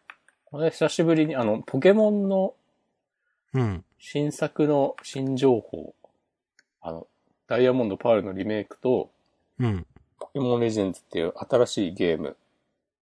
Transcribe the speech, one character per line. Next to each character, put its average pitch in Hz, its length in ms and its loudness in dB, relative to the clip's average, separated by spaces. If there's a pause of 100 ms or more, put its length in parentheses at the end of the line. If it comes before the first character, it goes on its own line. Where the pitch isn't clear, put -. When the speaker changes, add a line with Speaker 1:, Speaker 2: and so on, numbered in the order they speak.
(540)
Speaker 1:
の 147 60 -10
間 160 100 2
久 156 200 0
し - 140 0
ぶ 165 120 4
り 156 100 4
に、 156 100 -4
あ 127 80 -2
の、 110 220 0
ポ 135 140 -4
ケ 185 140 8
モ 214 180 4
ン 202 180 0
の 190 240 0 (1000)
Speaker 2:
う 131 80 0
ん。 101 220 -2 (140)
Speaker 1:
新 147 340 -4
作 151 360 0
の 143 340 2
新 135 340 -4
情 127 240 4
報。 - 360 -12 (840)
あ 82 100 -10
の、 82 160 -14 (400)
ダ 117 120 -2
イ 127 40 4
ヤ 127 100 4
モ 127 120 0
ン 104 40 -4
ド 95 80 -6
パ 120 140 0
ー 110 60 6
ル 101 60 0
の 95 100 -8
リ 95 120 -6
メ 107 140 -4
イ 101 60 -6
ク - 120 -20
と、 127 320 -2 (500)
Speaker 2:
う 127 80 0
ん。 95 200 -4 (320)
Speaker 1:
ポ - 80 -14
ケ - 120 -8
モ 123 180 0
ン - 40 -2
レ 117 80 2
ジ 107 120 -2
ェ 95 60 2
ン 90 60 -4
ズ - 60 -16
っ - 40 -20
て - 160 -10
い 82 60 0
う 90 100 -4
新 120 300 2
し 104 240 -2
い 87 40 -8
ゲ 92 200 0
ー 78 40 -2
ム。 76 200 -10 (640)